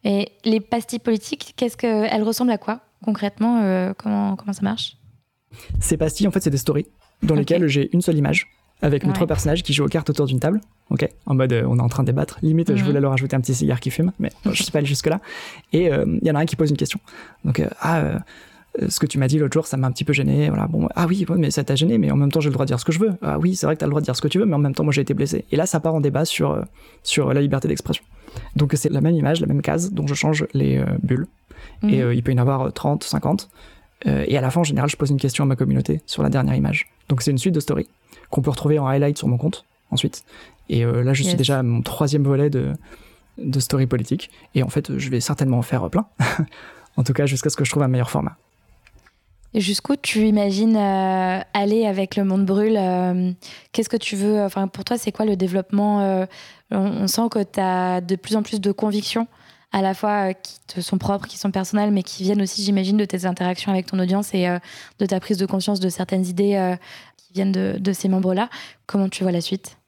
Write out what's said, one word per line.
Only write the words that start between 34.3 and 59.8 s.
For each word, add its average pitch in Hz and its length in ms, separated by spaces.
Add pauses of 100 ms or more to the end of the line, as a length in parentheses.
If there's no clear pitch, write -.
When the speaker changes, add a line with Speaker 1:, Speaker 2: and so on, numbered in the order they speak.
Speaker 2:
à - 20
la 127 100
fin, 165 100
en 170 40
général, 143 240
je - 80
pose 143 140
une 143 80
question 139 240
à 139 60
ma 135 80
communauté 135 500
sur - 160
la - 80
dernière 131 240
image. 143 320 (220)
Donc, 131 120
c'est 143 120
une 131 60
suite 175 160
de 156 60
stories - 280 (420)
qu'on - 120
peut 143 80
retrouver 147 280
en 135 80
highlight 143 320
sur - 100
mon 123 100
compte 151 260 (260)
ensuite. - 320 (480)
Et, 117 140
euh, 120 180
là, 131 120
je 139 80
suis 180 80
Speaker 1:
Yes. 180 80
Speaker 2:
déjà 135 220
à - 20
mon 117 180
troisième 143 440
volet 139 260
de, 135 240 (640)
de 135 200
story 131 280
politique. 123 440 (240)
Et 131 80
en 123 60
fait, 139 300
je 135 100
vais 127 120
certainement 131 380
en 120 40
faire, 120 220
euh, 87 40
plein. 208 180 (120)
<laughs> 139 280 (520)
En 143 60
tout 131 100
cas, 143 120
jusqu'à 135 220
ce - 80
que 143 80
je 120 60
trouve 143 140
un 131 40
meilleur 123 220
format. - 260 (1160)
Speaker 1:
Et 220 60
jusqu'où 202 360
tu 220 300
imagines, 208 500
euh, 190 640 (140)
aller 208 320
avec 190 300
Le 202 80
Monde 190 200
Brûle, 208 320
euh, 180 560 (400)
qu'est-ce 220 160
que - 80
tu - 180
veux, 208 280
enfin, 196 260
pour - 160
toi, 240 140
c'est 214 120
quoi 214 140
le 214 120
développement, 196 680
euh, 190 240 (440)
on, 214 60
on 196 300
sent 226 240
que 214 120
t'as 185 600
de 175 120
plus 208 220
en 214 60
plus 214 180
de 196 120
convictions, 214 540 (460)
à 196 80